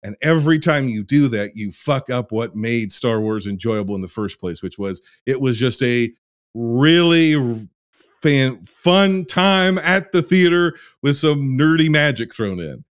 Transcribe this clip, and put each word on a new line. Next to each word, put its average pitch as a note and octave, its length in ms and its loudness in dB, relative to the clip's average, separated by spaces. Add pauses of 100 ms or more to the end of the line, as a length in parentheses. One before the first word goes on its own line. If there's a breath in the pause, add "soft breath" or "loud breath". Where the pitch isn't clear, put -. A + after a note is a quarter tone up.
And G#2 180 -14
every D#3 380 2
time D3 300 0
you G#2+ 140 -4
do C#3 260 2
that, G#2 280 -6
you G#2 160 -8
fuck - 380 -4
up B2 220 -4
what A2+ 220 -4
made A2+ 380 -4
Star A2+ 280 -2
Wars G#2+ 260 -4
enjoyable G2+ 480 -4
in G2 80 -6
the F#2 60 -10
first G#2 320 -8
place, F2 220 -8
which F#2 160 -10
was, G2 220 -8 (260 soft breath)
it C3 140 -2
was B2+ 180 -2
just B2 240 -2
a A#2+ 300 0 (420)
really C#3+ 1120 2 (240)
fan, C3+ 720 -2
fun F#3+ 600 2
time F#3 540 2
at F3+ 340 -2
the F3 100 2
theater F3 520 2 (280 loud breath)
with C#3 140 0
some C#3+ 420 0
nerdy D#3+ 320 4
magic D3 440 0
thrown G2 260 -6
in. D2 300 -12